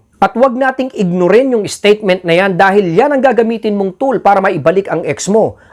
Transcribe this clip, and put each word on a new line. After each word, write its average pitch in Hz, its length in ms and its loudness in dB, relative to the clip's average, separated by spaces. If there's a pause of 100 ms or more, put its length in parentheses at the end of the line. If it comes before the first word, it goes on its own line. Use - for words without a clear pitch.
(220)
At 196 160 0
huwag 254 160 2
nating 262 400 -4
ignorin 185 560 2
yung 220 160 -2
statement 208 560 -2
na 170 160 0
yan 196 160 0
dahil 190 400 2
yan 254 160 2
ang 285 80 0
gagamitin 226 560 0
mong 196 240 -4
tool 269 240 -2
para 202 160 4
maibalik 190 480 0
ang 160 160 -6
ex - 240 -6
mo. 190 320 0 (140)